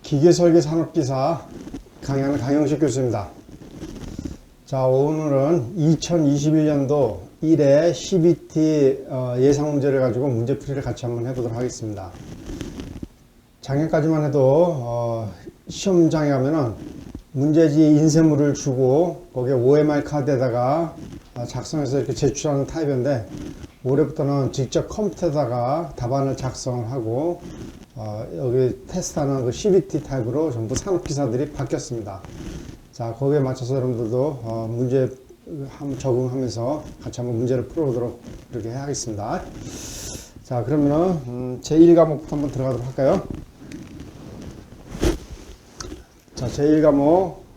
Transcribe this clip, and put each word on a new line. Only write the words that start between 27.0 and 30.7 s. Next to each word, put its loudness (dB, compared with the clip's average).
어, -10
여기 0
테스트하는 -4
그 -2
씨비티 0
타입으로 -2
전부 -4